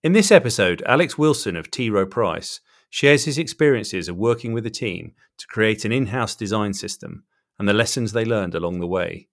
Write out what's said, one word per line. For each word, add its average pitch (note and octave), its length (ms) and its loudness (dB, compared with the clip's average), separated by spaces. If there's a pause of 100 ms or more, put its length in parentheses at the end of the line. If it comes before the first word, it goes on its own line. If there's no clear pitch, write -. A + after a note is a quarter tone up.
In D#3+ 100 2
this G#3 200 6
episode, A2+ 540 4
Alex C#3+ 320 2
Wilson C#3+ 380 2
of E2 140 -10
T. A#2 200 -4
Rowe G2 160 2
Price F#2+ 540 -4 (280)
shares C#3+ 380 4
his C#3+ 100 -2
experiences A#2+ 720 0
of F2 80 -8
working A2+ 380 -2
with A2+ 100 -4
a A2+ 60 -6
team - 420 -8 (240)
to - 100 -20
create A2 380 0
an A2 80 0
in-house A#2+ 420 -2
design G#2 380 -2
system - 520 -12 (340)
and G#2 100 -2
the G2+ 60 4
lessons A2+ 380 0
they A2+ 120 0
learned G#2 300 -2
along F2 260 -4
the F2 60 -4
way. F2 460 -6